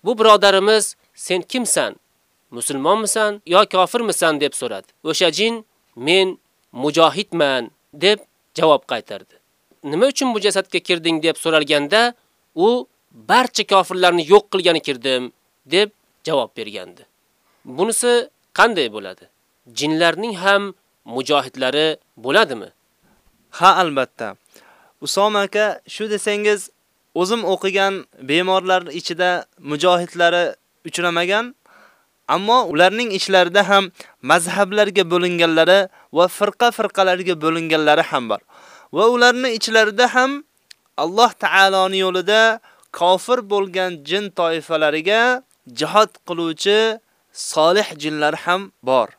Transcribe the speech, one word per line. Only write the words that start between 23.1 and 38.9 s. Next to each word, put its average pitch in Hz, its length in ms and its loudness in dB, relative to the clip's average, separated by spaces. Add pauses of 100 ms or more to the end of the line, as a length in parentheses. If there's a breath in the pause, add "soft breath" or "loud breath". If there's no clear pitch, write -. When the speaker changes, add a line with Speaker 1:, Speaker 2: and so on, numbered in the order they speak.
Speaker 2:
Ha, 185 120 6 (120)
albatta. 135 460 -4 (760 soft breath)
Usom 208 320 0
aka, 208 300 -2 (280)
shu 214 160 -10
desangiz, 208 500 -2 (600)
o'zim 214 220 -2 (100)
o'qigan 196 420 -2 (340)
bemorlar 185 540 0 (180)
ichida 180 300 -2 (400)
mujohidlari 175 720 0 (440)
uchramagan, 175 580 -2 (840 soft breath)
ammo 202 300 2 (140)
ularning 196 460 2
ichlarida 185 520 2
ham 196 140 4 (460 loud breath)
mazhablarga 185 840 0
bo'linganlari 175 680 2 (360 soft breath)
va 175 80 4 (140)
firqa-firqalarga 190 960 -2 (100)
bo'linganlari 160 640 2
ham 135 200 -2
bor. 101 100 -2 (560 soft breath)